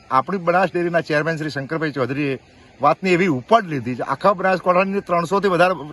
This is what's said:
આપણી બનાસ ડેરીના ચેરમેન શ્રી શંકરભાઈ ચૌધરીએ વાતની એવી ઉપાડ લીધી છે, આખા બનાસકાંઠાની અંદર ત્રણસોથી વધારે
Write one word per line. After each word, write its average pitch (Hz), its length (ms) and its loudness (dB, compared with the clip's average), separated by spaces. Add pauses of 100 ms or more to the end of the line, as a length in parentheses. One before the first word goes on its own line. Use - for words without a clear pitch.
(100)
આપણી 135 280 0
બનાસ 175 360 0
ડેરીના 175 260 0
ચેરમેન 151 360 -2
શ્રી 151 140 -6
શંકરભાઈ 147 400 -6
ચૌધરીએ 135 480 -4 (420)
વાતની 160 300 2
એવી 180 160 4
ઉપાડ 180 380 2
લીધી 127 300 -4
છે, 113 80 -6
આખા 190 300 0
બનાસકાંઠાની 185 580 2
અંદર 196 100 -2
ત્રણસોથી 185 480 0
વધારે 180 260 4 (180)